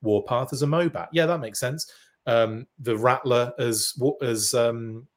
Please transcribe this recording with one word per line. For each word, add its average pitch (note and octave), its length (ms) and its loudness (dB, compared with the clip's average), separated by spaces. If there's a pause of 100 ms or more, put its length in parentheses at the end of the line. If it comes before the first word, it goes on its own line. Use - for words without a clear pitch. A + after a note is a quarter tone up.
Warpath G#2+ 500 0
as C3+ 120 -2
a - 20 4
Mobat, D3+ 480 0
yeah, D#3+ 140 4
that E3+ 120 0
makes A2 200 -8
sense. C3+ 300 -4 (360)
Um, A2+ 420 2 (120)
the A#2 180 -2
Rattler B2 640 2
as A#2 380 -2
wa-, C3+ 240 0
as, A2+ 320 0
um, A#2 640 -2